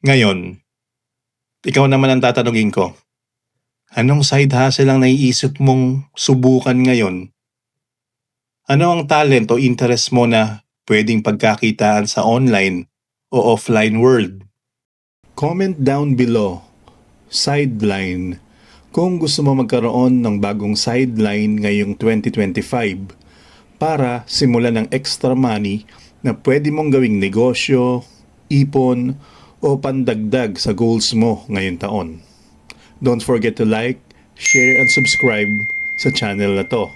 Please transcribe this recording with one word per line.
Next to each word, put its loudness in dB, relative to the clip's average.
Ngayon, 2
ikaw 2
naman 4
ang 2
tatanungin 0
ko. -2
Anong 2
side 2
hustle 2
ang 4
naiisip 2
mong 2
subukan 2
ngayon? 0
Ano 4
ang -4
talent 2
o 2
interest 0
mo 4
na 0
pwedeng 0
pagkakitaan 0
sa -4
online 0
o 2
offline 0
world? 2
Comment -2
down 0
below. 0
Sideline. -2
Kung 0
gusto -2
mo 2
magkaroon 2
ng 0
bagong -2
sideline -2
ngayong -2
twenty 0
twenty-five -4
para -2
simulan 0
ng -4
extra -4
money -2
na -4
pwede 0
mong 0
gawing 2
negosyo, 0
ipon, 0
o 0
pandagdag -2
sa -4
goals 0
mo 0
ngayong -4
taon. -6
Don't 0
forget -2
to 0
like, -2
share, 2
and 2
subscribe 0
sa -2
channel -2
na -2
to. -2